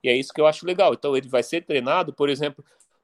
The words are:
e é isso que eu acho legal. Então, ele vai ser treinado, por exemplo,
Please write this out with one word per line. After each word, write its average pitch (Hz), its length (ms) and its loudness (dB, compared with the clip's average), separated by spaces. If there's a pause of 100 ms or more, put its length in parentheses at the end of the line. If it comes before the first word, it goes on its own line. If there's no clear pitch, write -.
e 131 60 -2
é 123 80 4
isso 135 160 -4
que - 80 -6
eu 151 60 6
acho 156 200 2
legal. 180 260 2
Então, 139 240 -2
ele 135 120 -4
vai 123 140 0
ser 165 220 -6
treinado, 147 480 -2
por 143 160 0
exemplo, 143 360 -4 (400)